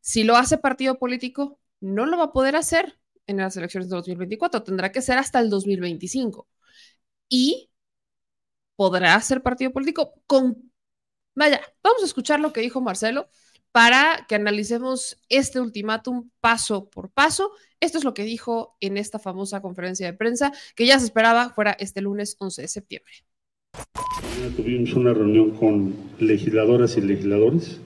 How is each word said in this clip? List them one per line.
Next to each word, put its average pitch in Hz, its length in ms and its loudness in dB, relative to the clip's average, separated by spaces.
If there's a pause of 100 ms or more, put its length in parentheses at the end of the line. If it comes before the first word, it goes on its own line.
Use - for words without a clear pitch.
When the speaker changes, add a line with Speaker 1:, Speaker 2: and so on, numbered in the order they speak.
Speaker 1:
Si - 240 -2
lo 233 120 6
hace 262 220 4
partido 262 400 -2
político, 254 640 -6 (200)
no 202 260 -4
lo 339 120 -2
va 330 60 2
a 302 80 -6
poder 269 240 0
hacer 330 420 -2 (300)
en 202 80 -4
las 190 200 -4
elecciones 180 320 -8
del 180 120 -4
dos 180 80 -12
mil 175 100 -8
veinticuatro, 220 460 -4
tendrá 190 260 -4
que 262 100 -6
ser 247 160 -2
hasta 269 220 0
el 233 120 2
dos 196 160 -2
mil 196 140 -2
veinticinco. 185 680 -6 (800)
Y 277 420 0 (1040)
podrá 180 460 4
ser 262 220 -2
partido 254 300 -2
político 277 540 -4
con... 262 460 2 (640)
Vaya, 285 260 2 (220)
vamos 453 180 4
a 370 40 -2
escuchar 285 340 -2
lo 302 120 -2
que 226 100 -4
dijo 247 180 -4
Marcelo, 226 480 -4 (460)
para 254 540 6
que 214 80 -2
analicemos 220 920 -4
este 262 320 2
ultimátum 226 680 -6 (100)
paso 226 500 0
por 190 200 -16
paso. 320 400 2 (300)
Esto 330 180 -2
es 285 60 -4
lo 254 100 -2
que 202 80 -8
dijo 226 580 -6
en 196 160 -4
esta 208 220 -8
famosa 196 440 -8
conferencia 185 440 -8
de 170 60 -8
prensa 240 400 -2 (240)
que 233 100 4
ya 269 140 8
se 240 60 -2
esperaba 233 440 4
fuera 208 300 -2
este 196 200 -8
lunes 202 380 -6
once 196 240 -10
de - 60 -12
septiembre. - 440 -14 (640)
Speaker 2:
Mañana 1017 840 -8
tuvimos 120 380 -2
una 123 180 4
reunión 107 380 4
con 104 420 2 (280)
legisladoras 110 760 4
y 113 40 2
legisladores 101 840 2